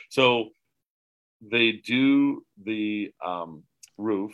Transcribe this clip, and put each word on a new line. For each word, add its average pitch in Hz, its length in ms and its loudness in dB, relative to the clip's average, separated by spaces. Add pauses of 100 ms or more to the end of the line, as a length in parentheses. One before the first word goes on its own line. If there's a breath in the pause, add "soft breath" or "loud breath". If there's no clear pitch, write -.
(100)
So 123 400 2 (920)
they 113 320 0
do 139 720 2 (180)
the, 107 500 -4 (120)
um, 82 380 -8 (340)
roof, 104 380 -4